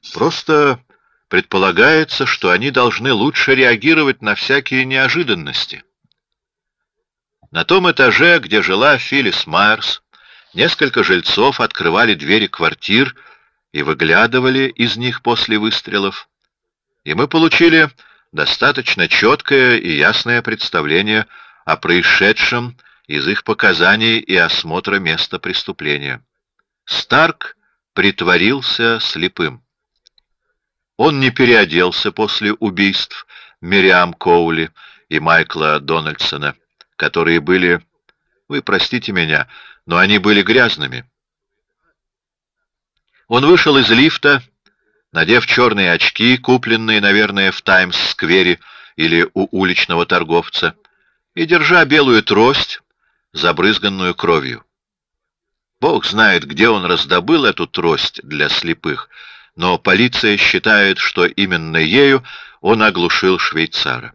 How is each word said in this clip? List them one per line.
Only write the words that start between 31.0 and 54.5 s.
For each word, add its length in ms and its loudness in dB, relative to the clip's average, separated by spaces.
не 100 2
переоделся 800 2
после 420 -4
убийств 760 -4
Мириам 520 2
Коули 580 0
и 120 -2
Майкла 600 0
Дональдсона, 720 -4
которые 440 0
были, 400 0
вы 140 -6
простите 500 -4
меня, 360 -2
но 120 -2
они 200 2
были 240 2
грязными. 680 -2
Он 160 2
вышел 320 6
из 140 2
лифта, 520 2
надев 340 2
черные 460 2
очки, 460 0
купленные, 600 0
наверное, 520 2
в 80 -10
Таймс-сквере 1000 0
или 380 0
у 220 -2
уличного 500 0
торговца, 680 -2
и 100 -4
держа 400 2
белую 380 4
трость, 580 0
забрызганную 840 -2
кровью. 500 -2